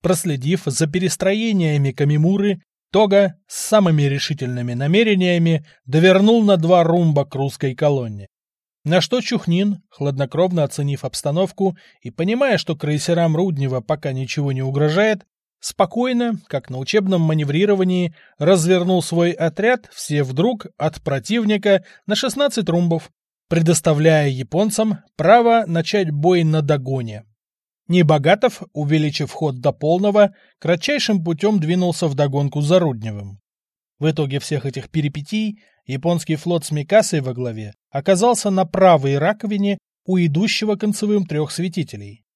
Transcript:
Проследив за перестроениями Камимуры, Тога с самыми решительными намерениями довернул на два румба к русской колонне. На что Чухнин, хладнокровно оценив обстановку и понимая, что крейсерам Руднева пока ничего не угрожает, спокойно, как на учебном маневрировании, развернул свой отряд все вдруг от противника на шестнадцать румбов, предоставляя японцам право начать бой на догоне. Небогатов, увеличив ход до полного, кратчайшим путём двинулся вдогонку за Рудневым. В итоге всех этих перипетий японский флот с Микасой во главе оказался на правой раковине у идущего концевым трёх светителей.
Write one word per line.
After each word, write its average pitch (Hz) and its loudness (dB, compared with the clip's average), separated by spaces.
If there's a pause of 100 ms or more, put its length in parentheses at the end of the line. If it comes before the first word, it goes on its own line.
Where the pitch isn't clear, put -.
Проследив 170 -2
за 147 -2
перестроениями 185 0
Камимуры, 160 0 (300)
Тога 196 4 (140)
с - -16
самыми 175 2
решительными 127 -4
намерениями 170 2 (200)
довернул 190 4
на 202 4
два 170 4
румба 165 2
к 147 -16
русской 135 -4
колонне. 120 -2 (560)
На 170 2
что 247 -2
Чухнин, 190 -2
хладнокровно 156 -2
оценив 143 -4
обстановку 180 -2 (240)
и 180 -14
понимая, 226 0
что 160 -4
крейсерам 156 0
Руднева 139 -2
пока 151 -4
ничего 135 -4
не 131 -4
угрожает, 151 0 (320)
спокойно, 240 -2
как - -8
на 127 -8
учебном 185 0
маневрировании, 175 0 (240)
развернул 175 2
свой 170 0
отряд 196 -2
все 147 -4
вдруг 165 -2 (100)
от 156 -6
противника 202 0 (220)
на 202 -2
шестнадцать 262 -2
румбов, 170 0 (380)
предоставляя 160 2
японцам 202 -2 (180)
право 233 4
начать 165 -2
бой 165 2
на 156 0
догоне. 127 -4 (640)
Небогатов, 170 2 (120)
увеличив 151 -2
ход 135 -6
до 135 0
полного, 196 2 (240)
кратчайшим 190 -2
путём 196 0
двинулся 175 0
вдогонку 143 -2
за 156 4
Рудневым. 107 -6 (580)
В 151 0
итоге 147 -4
всех 139 -6
этих 135 -10
перипетий 160 -4 (240)
японский 160 -4
флот 170 -4
с - -8
Микасой 156 0
во 127 -6
главе 113 -8 (180)
оказался 196 0
на 190 0
правой 160 4
раковине 202 -2 (260)
у 185 -2
идущего 185 0
концевым 208 -2
трёх 151 -4
светителей. 110 -8 (120)